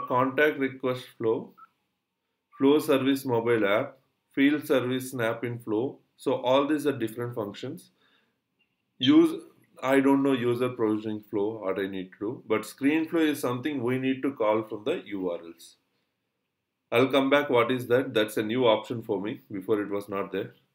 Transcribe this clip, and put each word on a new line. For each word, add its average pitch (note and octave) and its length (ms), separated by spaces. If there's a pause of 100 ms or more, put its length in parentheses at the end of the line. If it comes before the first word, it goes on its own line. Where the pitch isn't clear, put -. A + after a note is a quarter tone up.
contact C3+ 520
request B2+ 440 (140)
flow, A#2 340 (1040)
flow C#3 220
service C3+ 460
mobile A2+ 420
app, A2+ 300 (360)
field D3 340
service B2+ 440
snap A2+ 320
in A#2+ 160
flow. A2+ 380 (180)
So - 180
all C3 340
these D3 180
are C3 120
different A#2+ 360
functions. A#2+ 580 (1080)
Use, D#3 440 (380)
I C3+ 180
don't C#3 220
know C#3 120
user A#2+ 360
provisioning G#2+ 600
flow, G#2+ 340
what F#2+ 160
I G2 80
need F#2+ 260
to - 60
do. G#2+ 280
But G#2+ 180
screen D#3 420
flow E3 140
is D3 180
something C3 440
we B2+ 140
need C3 240
to C#3 100
call A2 320
from G#2+ 200
the C#3 240
U F#2+ 240
R E2+ 80
Ls. - 360 (1160)
I'll B2 180
come C3+ 220
back C#3+ 180
what A#2+ 220
is A#2+ 160
that. B2+ 260
That's A2 240
a A#2 60
new A#2+ 240
option A2 340
for G#2 180
me. A#2 220 (100)
Before G#2 300
it G2 80
was G2+ 180
not G2 240
there. G#2+ 220 (220)